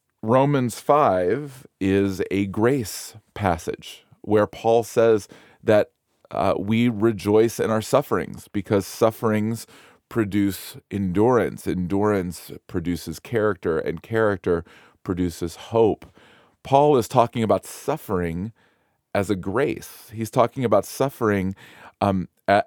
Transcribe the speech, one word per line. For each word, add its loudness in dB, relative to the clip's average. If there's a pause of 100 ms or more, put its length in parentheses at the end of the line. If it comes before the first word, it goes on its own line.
(220)
Romans 2
five 2 (140)
is 2
a 0
grace -2 (180)
passage -4 (160)
where 2
Paul 2
says 2 (360)
that, 2 (400)
uh, 0
we 0
rejoice 2
in -2
our -2
sufferings -2
because -2
sufferings -2 (420)
produce -2 (140)
endurance. 0
Endurance -2 (160)
produces -6
character, -2
and -6
character 0 (380)
produces -4
hope. 0 (560)
Paul 4
is 2
talking 2
about 0
suffering -6 (640)
as 0
a -2
grace. -6
He's -8
talking 0
about 2
suffering, -2 (460)
um, 0 (180)
a-, 4